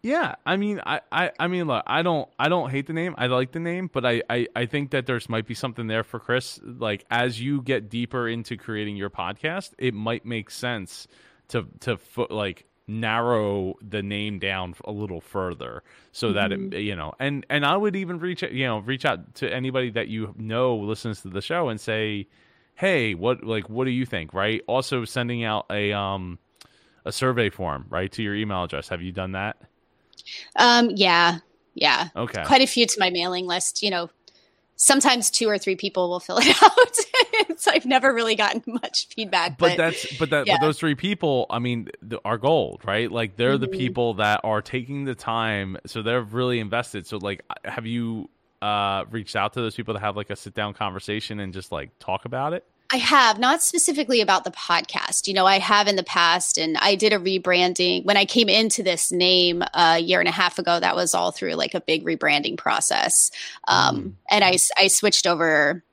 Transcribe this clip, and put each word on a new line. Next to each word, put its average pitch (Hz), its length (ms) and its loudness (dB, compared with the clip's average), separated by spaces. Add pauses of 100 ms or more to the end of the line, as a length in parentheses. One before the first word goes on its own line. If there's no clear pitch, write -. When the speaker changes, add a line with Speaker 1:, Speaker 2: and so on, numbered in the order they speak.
Speaker 1:
Yeah, 285 320 -2 (100)
I 170 120 2
mean, 202 280 -2
I, 139 160 -2 (100)
I, 175 280 0
I 170 80 0
mean, 180 180 -2
look, 127 220 -2
I 151 160 0
don't, 165 340 0
I 131 100 0
don't 160 220 0
hate 135 160 -4
the 160 80 -8
name. 165 240 -4
I 123 80 -2
like 127 280 0
the 165 60 -8
name, 175 320 -6
but 123 140 -4
I, 117 240 0
I, 120 260 -2
I 123 120 -2
think 143 240 -4
that 131 160 -2
there's 120 200 -4
might 110 200 -4
be 117 80 -8
something 117 320 -8
there 110 160 -2
for - 160 -10
Chris. 123 440 -4
Like, 117 460 -6
as 120 320 0
you 139 220 -2
get 120 260 -2
deeper 120 400 -4
into 117 260 -8
creating 104 420 -8
your 98 120 -6
podcast, 123 680 -8
it 127 160 -2
might 110 280 -4
make 110 280 -8
sense 113 560 -10 (400)
to, 113 180 -4 (140)
to 113 180 -4
fo-, - 320 -6
like, 101 360 -6 (220)
narrow 110 960 0
the 104 220 -6
name 104 340 -4
down 92 380 -4 (100)
a 104 60 -8
little 101 300 -8
further 82 600 -8 (300)
so 110 220 -2
that 98 180 2
it, 98 80 -2
Speaker 2:
Mm-hmm. 98 140 -8
Speaker 1:
you 104 220 -4
know, 76 240 -8
and, 139 300 -4
and 147 160 0
I 151 100 2
would 202 200 0
even 180 240 -6
reach, 175 240 -6
you 131 240 -4
know, 113 100 -2
reach 123 280 -6
out 98 300 -4
to 120 160 -4
anybody 127 380 -2
that 113 180 -4
you 107 300 -6
know 117 400 0
listens 104 460 -6
to 95 60 -14
the 95 120 -6
show 160 280 -4
and 110 120 -8
say, 107 460 -4 (480)
"Hey, 135 400 0
what, 107 280 -2
like, 110 280 -4
what 120 140 -2
do 131 60 -2
you 127 140 -2
think?" 85 300 -8
Right? 104 320 0
Also 127 360 -2
sending 120 400 -4
out 107 280 -2
a, 104 220 -2
um, 95 440 -4 (680)
a 90 60 -4
survey 120 380 0
form, 76 400 -6
right, 92 220 -4
to - 100 -8
your 101 140 -4
email 104 300 -2
address. 73 240 -8
Have 87 120 -6
you 92 100 -8
done 92 200 -6
that? 98 260 -6 (1000)
Speaker 2:
Um, 240 400 6
yeah, 175 440 6 (360)
yeah. 147 400 2
Speaker 1:
Okay. 107 280 -4
Speaker 2:
Quite 262 180 6
a 262 60 6
few 240 200 2
to - 120 -2
my 185 120 4
mailing 180 340 -4
list, 180 380 -4
you 208 80 0
know, 175 180 -4 (640)
sometimes 269 540 4
two - 180 0
or 208 100 2
three 196 180 -2
people 180 340 -2
will 175 100 -4
fill - 200 -4
it 262 80 4
<laughs> - 160 6
out. 466 340 8 (520)
It's, - 180 -2
I've 311 180 2
never 262 280 4
really 226 220 0
gotten 214 300 0
much - 500 -6
feedback, 180 440 -2
Speaker 1:
But 170 100 6
Speaker 2:
but 175 80 2
Speaker 1:
that's, 165 300 0
but 147 240 -4
that, 147 160 2
Speaker 2:
yeah. 190 80 6
Speaker 1:
but 151 100 2
those 156 140 2
three 151 160 2
people, 156 560 0
I 117 80 -2
mean, 120 300 -4 (200)
th-, 113 160 -6
are 113 140 0
gold, 127 460 0
right? 104 260 0
Like, 110 260 -4
they're 127 220 4
the 127 80 -2
Speaker 2:
Mm-hmm. 127 100 -6
Speaker 1:
people 123 380 0
that 104 280 2
are 107 200 0
taking 135 420 -6
the 131 100 -6
time, 107 720 -4
so - 160 -8
they're 120 220 0
really 120 360 -2
invested. 107 460 -4
So, 107 120 -10
like, 98 260 -6 (200)
have - 220 -8
you, 113 440 -4 (340)
uh, 101 480 0
reached 110 240 -10
out 107 180 0
to 127 80 -4
those 113 140 -4
people 113 180 -6
to 101 60 -4
have, 101 180 -4
like, 104 140 -8
a 101 40 -6
sit - 200 -18
down 104 180 -4
conversation 104 680 -6
and 95 140 -8
just, 92 180 -12
like, 71 280 -8
talk - 260 -6
about 131 280 -4
it? 180 120 -10 (260)
Speaker 2:
I 262 60 0
have, 240 420 4
not 269 240 2
specifically 285 580 0
about 190 220 2
the 180 80 -6
podcast. - 760 -2
You 196 60 -4
know, 190 140 6
I 196 100 8
have 202 300 4
in 208 80 2
the 190 80 0
past, 170 560 4
and 160 180 0
I - 160 4
did 208 200 4
a 214 40 2
rebranding. 180 880 2
When 202 100 6
I 202 100 8
came 226 220 4
into 220 360 4
this 175 280 0
name 180 520 4 (100)
a 165 240 6
year 175 220 2
and 175 100 2
a - 20 2
half 180 280 2
ago, 175 200 2
that 170 160 2
was 180 200 0
all 180 160 2
through, 170 240 -4
like, - 180 -2
a 180 80 -2
big 160 240 0
rebranding 151 520 0
process. - 760 2 (360)
Um, - 280 4
Speaker 1:
Mm. - 180 -6 (160)
Speaker 2:
and 208 140 6
I 185 80 6
s-, 185 260 2
I 190 100 6
switched - 380 2
over. 160 680 2